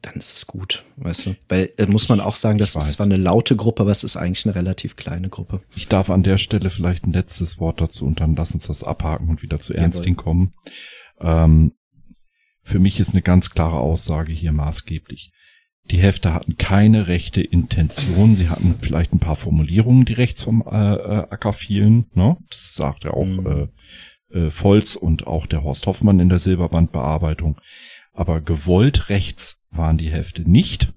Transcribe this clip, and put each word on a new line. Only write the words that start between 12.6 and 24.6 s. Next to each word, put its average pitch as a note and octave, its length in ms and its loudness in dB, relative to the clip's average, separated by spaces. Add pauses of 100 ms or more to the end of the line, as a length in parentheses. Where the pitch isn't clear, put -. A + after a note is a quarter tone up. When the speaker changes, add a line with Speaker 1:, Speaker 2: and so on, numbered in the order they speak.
Speaker 2:
für G2+ 160 -2
mich F#2+ 220 2
ist F2+ 120 -2
eine F#2 80 2
ganz F#2 280 2
klare D#2+ 300 -2
Aussage D#2 540 -4
hier D#2+ 200 -4
maßgeblich. - 760 -8 (600)
Die F2+ 60 2
Hefte C3 360 2
hatten - 240 -4
keine G#2 500 4
rechte F2+ 340 -2
Intention. F2 920 2
Sie F2+ 140 0
hatten F2 320 0
vielleicht E2 320 -2
ein - 60 2
paar D2+ 160 -2
Formulierungen, G2 680 2
die A#2+ 80 -4
rechts B2 300 -2
vom, A2+ 220 0
äh, G#2 300 0
äh, F#2 340 -4
Acker - 240 -6
fielen, G#2+ 600 2
ne? A2+ 240 2 (120)
Das - 240 -8
sagt C#2+ 320 -6
ja D#2 60 -6
auch, - 140 -2
Speaker 1:
Mhm. F#2 440 -4 (640)
Speaker 2:
äh, F2 120 -4
äh, D#2 40 0
Volz G2+ 460 2